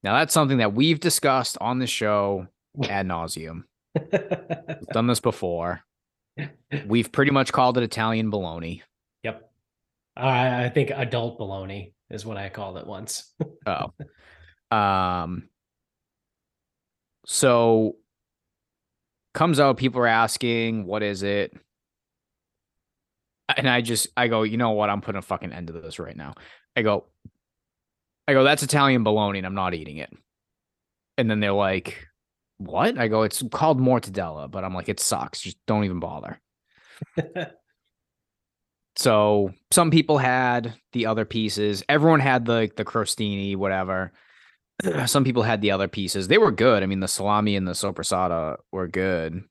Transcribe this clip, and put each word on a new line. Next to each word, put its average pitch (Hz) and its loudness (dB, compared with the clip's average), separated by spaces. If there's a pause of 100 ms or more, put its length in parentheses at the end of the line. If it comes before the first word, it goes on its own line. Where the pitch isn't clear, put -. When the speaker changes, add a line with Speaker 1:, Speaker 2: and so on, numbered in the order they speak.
Speaker 1:
Now, 98 0
that's 156 0
something 139 4
that 104 2
we've 151 2
discussed 135 0
on 127 -2
the 127 -2
show 101 0 (420)
ad 98 -2
nauseum. 82 -8 (180)
Speaker 2:
<laughs> - -16
Speaker 1:
We've - -6
done 117 0
this 120 0
before. 87 -4 (1040)
We've 110 0
pretty 139 2
much 135 2
called 127 4
it 120 0
Italian 113 -2
bologna. 85 -8 (400)
Speaker 2:
Yep. - -10 (680)
I, 127 0
I 120 -2
think 139 0
adult 120 -4
bologna 98 -10 (160)
is 104 -12
what 107 -10
I 98 -10
called 95 -10
it - -14
once. - -12
<laughs> - -8
Speaker 1:
Oh. - -8
Um, 92 0 (1800)
so 117 4 (1400)
comes 156 2
out, 139 4
people 127 -2
are 120 4
asking, 113 0
"What 104 -4
is 101 -4
it?" 101 -2 (2000)
And 131 0
I 123 4
just, 117 -2 (100)
I 123 2
go, 113 2
"You 110 -2
know 120 2
what? 104 2
I'm 101 -2
putting 101 -6
a - -10
fucking 92 -8
end 85 -10
to 82 -12
this 82 -14
right 80 -12
now." 71 -14 (420)
I 120 0
go, 104 0 (1200)
I 147 2
go, 131 6
"That's 147 4
Italian 135 4
bologna 104 2
and 92 -6
I'm 95 -6
not 92 -2
eating 76 -10
it." 73 -12 (1040)
And 117 2
then 107 2
they're 101 2
like, 95 0 (520)
"What?" 95 -2
I 117 0
go, 110 2
"It's 107 -2
called 156 2
mortadella," 95 0
but 95 -6
I'm 95 -6
like, 90 -6
"It - -4
sucks. - -4
Just 90 -12 (100)
don't 107 2
even 90 -4
bother." - -10 (800)
Speaker 2:
<laughs> 165 -6 (1500)
Speaker 1:
So 104 4 (200)
some 165 6
people 156 4
had 127 0 (200)
the 110 -2
other 110 0
pieces. 104 -2
Everyone 151 6
had 127 2
the, 113 2
the 107 -4
crostini, 101 -2
whatever. 95 -2 (680)
<clears throat> 156 -2
Some 135 2
people 123 2
had 110 2
the 101 4
other 98 0
pieces. 95 -4
They 185 6
were 208 6
good. 107 4
I 95 0
mean, 95 -2
the 92 -2
salami 104 2
and 95 -2
the 90 -4
soppressata 90 -2 (160)
were 92 -4
good. 90 -2